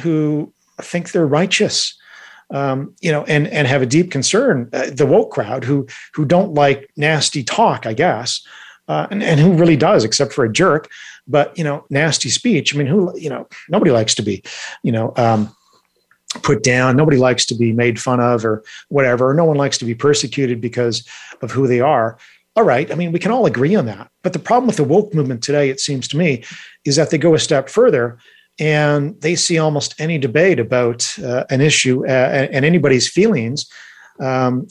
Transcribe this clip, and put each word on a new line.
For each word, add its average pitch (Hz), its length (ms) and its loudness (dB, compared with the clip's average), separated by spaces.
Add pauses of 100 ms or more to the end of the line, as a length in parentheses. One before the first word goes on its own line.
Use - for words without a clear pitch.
who 151 520 -2 (300)
think 175 280 -8
they're 170 160 2
righteous, 180 720 0 (540)
um, 139 500 -4
you 170 100 -2
know, 147 140 -2
and, 147 240 0
and 151 180 -2
have 139 140 2
a 131 60 2
deep 170 240 2
concern, 147 640 0
uh, 131 180 -4
the 135 140 2
woke 175 260 2
crowd 120 320 -6
who, 135 220 -2 (260)
who 151 140 -2
don't 175 260 2
like 143 440 2
nasty 151 460 -2
talk, 143 440 0
I 113 80 -4
guess, 127 520 -2 (420)
uh, 151 220 -2
and, 202 120 -4
and 151 180 2
who 175 140 6
really 165 220 4
does, 147 280 4
except - 300 -2
for 131 100 0
a 107 80 -2
jerk, 156 380 0 (360)
but, 147 300 0
you 165 80 -4
know, 147 240 -6
nasty 143 400 -2
speech. 147 460 0
I 143 40 -2
mean, 143 80 0
who, 185 320 0
you 160 120 -8
know, 127 180 -10 (220)
nobody 190 200 2
likes 113 260 2
to 120 60 -6
be, 101 220 -6 (380)
you 131 100 -2
know, 113 240 -2
um, 113 400 0 (840)
put - 200 0
down. 127 340 2
Nobody 151 200 4
likes 123 300 2
to 123 80 -6
be 113 180 0
made 117 260 0
fun 123 220 -2
of 120 240 0
or 107 180 -2 (260)
whatever. 131 440 2
No 165 120 2
one 156 120 2
likes 139 220 -2
to 120 80 -6
be 117 80 -4
persecuted 135 640 -2
because 120 460 -4 (340)
of 113 100 -8
who 127 160 0
they 123 140 2
are, 123 380 0 (380)
all 226 80 4
right, 139 260 2
I - 40 -4
mean, 170 180 -4
we 175 60 -2
can 190 120 -2
all 233 160 2
agree 139 280 2
on 170 120 2
that. 101 240 -12 (120)
But 180 100 -4
the 175 60 -6
problem 247 280 0
with 208 120 -2
the 147 60 2
woke 180 300 0
movement 131 280 -2
today, 143 260 0
it 131 100 -4
seems 135 300 -6
to 139 80 -6
me, 151 260 0 (420)
is 139 120 0
that 151 140 2
they 160 80 0
go 160 160 4
a 151 40 2
step 139 300 0
further 127 500 2 (400)
and 151 600 0
they 165 160 -2
see 165 220 0
almost 151 420 -2
any 160 160 -2
debate 143 420 2
about, 120 600 -2
uh, 127 320 -4
an 131 100 0
issue, 135 460 2
uh, - 20 -4
and, 131 460 0
and 135 100 0
anybody's 143 420 2
feelings, 147 640 0 (500)
um, 131 500 -2